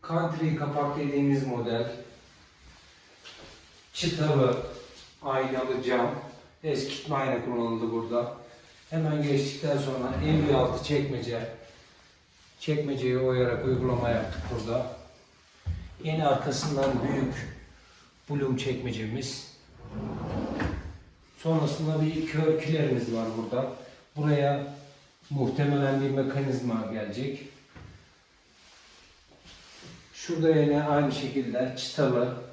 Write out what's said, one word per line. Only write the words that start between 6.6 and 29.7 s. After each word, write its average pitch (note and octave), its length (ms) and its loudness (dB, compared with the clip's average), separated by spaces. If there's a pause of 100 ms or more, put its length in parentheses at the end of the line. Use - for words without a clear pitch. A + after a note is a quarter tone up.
Eskitme C#3 520 -2
ayna C3 300 -2
kullanıldı A2+ 460 -2
burada. A2+ 420 -2 (560)
Hemen D3+ 340 0
geçtikten C#3+ 540 0
sonra C3 360 -2 (120)
en D#3 220 4
bir C#3+ 60 6
altı B2+ 300 2
çekmece. A#2 720 -2 (1040)
Çekmeceyi C3+ 580 0
oyarak B2+ 480 2
uygulama B2 440 2
yaptık A2 320 -2 (100)
burada. A2+ 360 -2 (1160)
Yeni D#3 240 2
arkasından C3+ 640 2 (120)
büyük C3 540 -2 (720)
bulum C#3 280 0
çekmecemiz. A#2 1000 -4 (1800)
Sonrasında D#3 640 2
bir D#3+ 260 2
kör D#3 340 4
kilerimiz C3 520 2
var A2+ 120 0 (120)
burada. A#2+ 300 0 (480)
Buraya C#3+ 480 4 (680)
muhtemelen C#3 720 2
bir C#3 80 2
mekanizma C3 840 0
gelecek. A2 500 -6 (2750)